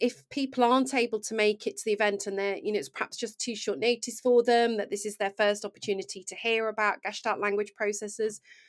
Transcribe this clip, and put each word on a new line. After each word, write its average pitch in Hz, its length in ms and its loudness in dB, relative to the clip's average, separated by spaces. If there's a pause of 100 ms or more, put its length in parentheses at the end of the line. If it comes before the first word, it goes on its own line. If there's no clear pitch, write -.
if - 300 -2
people 262 340 0
aren't 254 300 4
able 233 260 0
to - 140 -8
make 214 320 2
it - 100 -4
to - 80 -8
the 220 80 0
event 202 340 0
and 196 120 -4
they're, 196 180 -2
you 208 160 -4
know, 208 60 2
it's 139 100 -6
perhaps - 300 -8
just 220 200 -8
too 240 160 -4
short 208 240 -4
notice 233 400 0
for 247 240 6
them, 233 360 4
that 202 100 -2
this 208 160 -6
is 208 140 -6
their 196 180 -2
first 208 300 2
opportunity 196 580 -6
to - 100 -12
hear 226 340 0
about 214 340 0
Gestalt 208 360 -4
language 202 400 0
processors, 214 640 -4 (280)